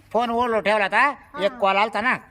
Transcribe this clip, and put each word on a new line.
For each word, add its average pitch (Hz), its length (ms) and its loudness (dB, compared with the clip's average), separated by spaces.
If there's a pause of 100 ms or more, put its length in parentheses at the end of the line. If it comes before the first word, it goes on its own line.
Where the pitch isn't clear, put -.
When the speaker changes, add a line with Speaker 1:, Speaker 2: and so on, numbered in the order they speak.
(120)
Speaker 1:
फोन 233 180 0
ओलो 233 300 0
ठेवला 202 240 0
होता, 202 160 0
Speaker 2:
हा, 277 440 -2
Speaker 1:
एक 285 80 0
Speaker 2:
हा. 247 60 -16
Speaker 1:
कॉल 196 180 2
आलता 214 240 0
ना. 240 160 0 (140)